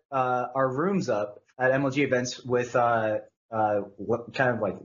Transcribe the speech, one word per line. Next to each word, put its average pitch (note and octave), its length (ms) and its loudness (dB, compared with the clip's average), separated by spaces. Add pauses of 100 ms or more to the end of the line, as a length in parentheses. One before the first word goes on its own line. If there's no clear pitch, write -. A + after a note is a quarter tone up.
(100)
uh, B2+ 420 0
our C3+ 160 2
rooms D3+ 400 0
up G#2 360 -4 (160)
at B2+ 100 4
M C3+ 140 2
L C3+ 60 2
G C#3+ 120 0
events B2+ 420 0
with, B2 300 0
uh, A2+ 440 2 (340)
uh, G#2+ 220 2 (240)
what G#2 360 -4
kind B2+ 160 2
of, A2+ 100 -2
like, F#2+ 240 -2